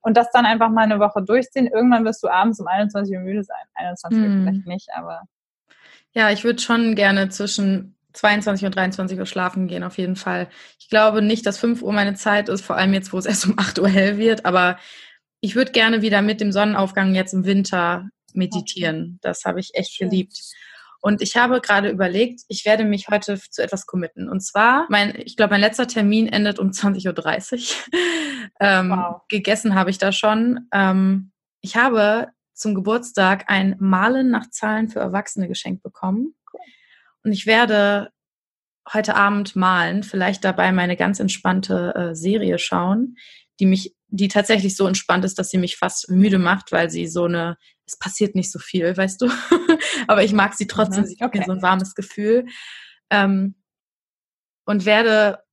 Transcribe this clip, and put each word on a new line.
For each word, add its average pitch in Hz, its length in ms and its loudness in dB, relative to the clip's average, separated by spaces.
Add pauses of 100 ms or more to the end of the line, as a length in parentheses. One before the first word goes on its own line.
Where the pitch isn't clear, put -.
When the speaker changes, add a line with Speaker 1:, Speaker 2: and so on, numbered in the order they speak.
Speaker 1:
und 220 120 2
das 240 160 4
dann 240 140 4
einfach 220 240 2
mal 220 140 2
eine 214 160 2
Woche 208 220 2
durchziehen. 240 460 0
Irgendwann 233 380 4
wirst 220 180 -4
du 202 60 -2
abends 208 320 0
um 180 60 -8
einundzwanzig 202 500 -2
Uhr 185 60 -10
müde 196 200 -6
sein. - 300 -14
Einundzwanzig 180 480 -2
Uhr 208 60 2
Speaker 2:
Hm. 196 140 2
Speaker 1:
vielleicht 190 260 -2
nicht, 180 280 -10
aber 165 280 -12 (880)
Speaker 2:
Ja, 220 160 2
ich 208 160 -2
würd 240 160 0
schon 226 340 2
gerne 196 320 2
zwischen 196 640 -4 (220)
zweiundzwanzig 208 520 0
und 190 100 -4
dreiundzwanzig 185 440 -4
Uhr 185 60 -6
schlafen 185 420 -4
gehen, 180 160 -8
auf 180 140 -10
jeden 185 180 -4
Fall. 180 320 -6 (320)
Ich - 100 -20
glaube 214 320 4
nicht, 220 240 0
dass 202 120 -2
fünf 240 240 -2
Uhr 190 100 -4
meine 202 240 0
Zeit 208 320 0
ist, 190 140 -4
vor - 160 -4
allem 190 160 2
jetzt, 190 180 -4
wo 190 60 -4
es 185 80 -4
erst 190 200 -2
um 214 140 0
acht 190 180 -2
Uhr 196 120 4
hell 196 280 2
wird, 220 280 2
aber 180 320 2 (640)
ich 202 140 -4
würd 254 180 0
gerne 226 280 4
wieder 202 200 2
mit 208 180 0
dem 202 140 0
Sonnenaufgang 196 600 2
jetzt 185 200 -2
im 185 120 0
Winter 185 640 0 (260)
meditieren. 175 840 -4
Speaker 1:
Okay. - 40 -20
Speaker 2:
Das - 220 -6
habe 180 160 -4
ich - 160 -10
echt - 160 -6
Speaker 1:
Schön. 185 180 -4
Speaker 2:
geliebt. 185 300 -2 (640)
Und 208 200 0
ich - 140 -4
habe 247 260 2
gerade 202 280 2
überlegt, 196 580 -2
ich - 180 -10
werde 214 200 4
mich 202 240 -2
heute 208 280 -2
zu - 240 -10
etwas 196 240 -6
committen. 180 440 -8
Und 190 100 -4
zwar, 247 500 2
mein, 208 280 2
ich - 180 -14
glaub, 208 160 4
mein 202 100 4
letzter 220 240 0
Termin 220 420 2
endet 208 300 0
um 190 140 0
zwanzig 190 360 -2
Uhr 180 60 -4
dreißig. 196 760 -4
<laughs> 339 80 0 (600)
Ähm, 185 300 2
Speaker 1:
Wow. 175 360 -4
Speaker 2:
gegessen 208 480 0
habe 185 140 2
ich 190 80 -4
da 196 160 0
schon. 226 580 0
Ähm, 190 600 2 (280)
ich 190 160 -10
habe 226 540 2 (240)
zum 214 200 -4
Geburtstag 196 760 0
ein 190 320 2
Malen 208 500 2
nach 226 200 -2
Zahlen 214 380 -2
für 220 120 -6
Erwachsene 190 500 -4
geschenkt 185 340 -8
bekommen. 202 520 -6 (180)
Speaker 1:
Cool. - 60 -20 (640)
Speaker 2:
Und 214 100 0
ich 196 140 -4
werde 208 640 2 (840)
heute 214 220 0
Abend 202 420 2
malen, 185 460 2
vielleicht 190 420 -4
dabei 185 260 2
meine 180 240 0
ganz 185 240 -2
entspannte, 185 760 -2
äh, 170 200 -4
Serie 185 440 0
schauen, 196 580 -2 (420)
die 196 60 2
mich, 190 300 0 (120)
die 196 220 -2
tatsächlich 202 480 0
so 196 100 2
entspannt 185 380 -2
ist, 190 120 -6
dass 185 120 -4
sie 190 80 -2
mich 180 180 -2
fast - 340 -6
müde 190 300 4
macht, 185 320 0
weil 170 180 0
sie 170 180 -6
so 175 180 -2
eine, 170 320 -4 (280)
es - 120 -16
passiert 202 380 -4
nicht 185 160 -2
so 170 80 -12
viel, 180 360 -2
weißt 190 260 -2
du? 247 80 2
<laughs> 320 800 0
Aber 202 160 6
ich 208 100 2
mag 208 200 2
sie - 140 -6
trotzdem, 202 360 0
Speaker 1:
Mhm. - 40 0
Speaker 2:
sie - 80 -14
gibt 240 180 -4
mir 202 80 -2
Speaker 1:
Okay. - 60 -4
Speaker 2:
so 185 60 -2
ein 185 100 -4
warmes 190 320 2
Gefühl. 214 500 -2 (640)
Ähm, 196 460 2 (1120)
und 202 200 -2
werde 214 680 4